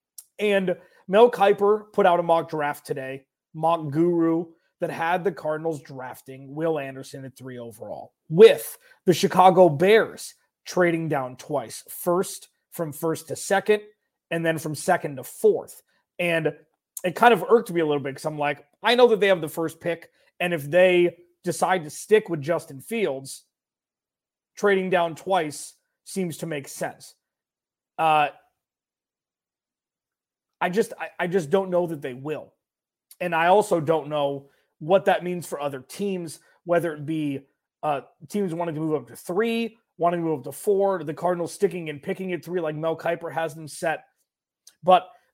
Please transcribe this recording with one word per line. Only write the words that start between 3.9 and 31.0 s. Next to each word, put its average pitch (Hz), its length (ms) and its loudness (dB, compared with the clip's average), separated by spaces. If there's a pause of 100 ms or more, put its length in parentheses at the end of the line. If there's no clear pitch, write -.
that 165 100 -4
had 165 340 -2
the 190 80 -2
Cardinals 156 500 -6
drafting 131 720 -16
Will 160 240 -2
Anderson 135 460 -12
at 127 120 -18
three 127 220 -16
overall, 110 540 -14 (160)
with 170 500 8 (280)
the 180 60 6
Chicago 185 560 8
Bears 180 680 2 (280)
trading 165 440 0
down 131 260 -4
twice, 127 540 -8
first - 580 -4 (240)
from 156 220 -8
first 160 340 -6
to 135 80 -8
second, 208 460 0 (500)
and 165 160 -4
then 160 100 0
from 151 200 -8
second 160 400 -2
to 120 80 -12
fourth. - 580 -2 (380)
And 165 320 0 (500)
it 180 140 -4
kind 233 180 6
of 175 160 0
irked 226 220 4
me 170 80 -2
a 156 60 0
little 147 140 0
bit 135 140 -8
'cause - 100 -12
I'm 151 140 -6
like, 147 260 -4 (160)
I 226 140 2
know 247 140 8
that 220 100 2
they 196 80 2
have 190 140 4
the 156 80 -6
first 160 320 -6
pick, 165 320 -8 (260)
and 175 160 -2
if 147 80 -4
they 175 640 4 (180)
decide 175 400 -2
to 147 80 -12
stick - 380 0
with 165 120 -4
Justin 143 400 -6
Fields, 143 680 -6 (1080)
trading 196 360 0
down 170 260 0
twice 170 580 -4 (300)
seems 180 340 -8
to 170 80 -10
make 147 220 -8
sense. - 480 -12 (840)
Uh, 156 300 2 (2250)
I 180 80 0
just, 220 320 -2